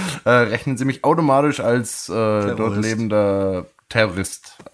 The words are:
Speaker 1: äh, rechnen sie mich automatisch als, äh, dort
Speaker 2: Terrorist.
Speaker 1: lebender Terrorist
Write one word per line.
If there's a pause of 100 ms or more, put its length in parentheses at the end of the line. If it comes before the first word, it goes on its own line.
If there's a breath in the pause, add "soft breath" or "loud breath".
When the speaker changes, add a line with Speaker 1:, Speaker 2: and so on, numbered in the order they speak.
(240 loud breath)
Speaker 1:
äh,
rechnen
sie
mich
automatisch
als,
äh,
dort
Speaker 2:
Terrorist.
Speaker 1:
lebender (220)
Terrorist (180)